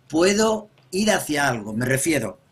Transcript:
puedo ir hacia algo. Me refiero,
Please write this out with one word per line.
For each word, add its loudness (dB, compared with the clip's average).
puedo 2
ir 0
hacia 0
algo. -4
Me -2
refiero, 0